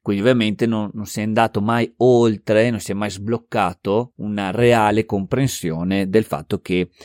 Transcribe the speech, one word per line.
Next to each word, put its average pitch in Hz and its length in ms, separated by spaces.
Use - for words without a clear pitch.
Quindi 101 220
ovviamente 113 420
non, 110 280
non 107 120
si - 140
è 104 40
andato 110 380
mai 117 360
oltre, 117 720
non 110 100
si - 120
è 98 40
mai 104 160
sbloccato 104 1040
una 101 340
reale 110 560
comprensione 95 1040
del 110 140
fatto 80 380
che 90 280